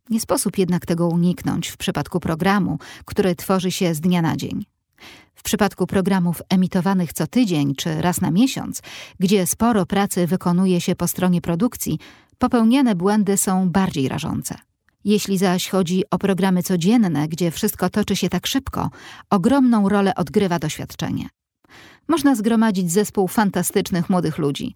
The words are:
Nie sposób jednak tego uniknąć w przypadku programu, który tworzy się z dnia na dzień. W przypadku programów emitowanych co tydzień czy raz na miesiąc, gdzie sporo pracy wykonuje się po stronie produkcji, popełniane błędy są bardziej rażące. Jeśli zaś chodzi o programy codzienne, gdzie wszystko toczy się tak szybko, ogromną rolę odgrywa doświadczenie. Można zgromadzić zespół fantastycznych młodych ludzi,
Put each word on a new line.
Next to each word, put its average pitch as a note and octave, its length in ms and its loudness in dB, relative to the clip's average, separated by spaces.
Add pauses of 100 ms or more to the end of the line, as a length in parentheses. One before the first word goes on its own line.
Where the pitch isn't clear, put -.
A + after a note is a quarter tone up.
(100)
Nie A3+ 100 0
sposób - 380 -2
jednak F3 280 0
tego E3+ 220 0
uniknąć F3 600 0
w - 80 -14
przypadku - 440 -4
programu, F3 580 0 (260)
który F#3+ 320 -2
tworzy F#3 340 -2
się E3+ 240 0
z D3+ 60 -6
dnia F3+ 220 0
na D#3 140 0
dzień. - 280 -6 (680)
W - 80 -20
przypadku G3 440 -2
programów F#3 600 0
emitowanych F#3 640 0
co D#3 140 -4
tydzień D#3 480 0
czy D#3 280 -4
raz F3 180 0
na F3 100 0
miesiąc, A#3+ 520 0 (380)
gdzie F#3 260 4
sporo A3 400 0
pracy G3 400 0
wykonuje F3+ 540 2
się F3 140 0
po F3 140 -2
stronie F3+ 320 0
produkcji, E3+ 580 -2 (400)
popełniane A#3+ 560 4
błędy G3 420 2
są F#3 340 0
bardziej D#3+ 380 0
rażące. - 460 -6 (500)
Jeśli G3+ 340 0
zaś F#3 300 0
chodzi F#3 420 0
o F#3 80 0
programy F#3 440 0
codzienne, F3 640 2
gdzie E3 220 -2
wszystko F#3 400 -2
toczy G3+ 260 0
się F#3 120 -2
tak F3+ 180 -4
szybko, - 440 -4 (400)
ogromną A3+ 580 4
rolę G3+ 260 2
odgrywa F3+ 440 0
doświadczenie. - 680 -6 (800)
Można C#4+ 260 4
zgromadzić G#3+ 580 2
zespół G3 360 0
fantastycznych F#3 800 0
młodych E3 280 0
ludzi, C#3+ 380 -4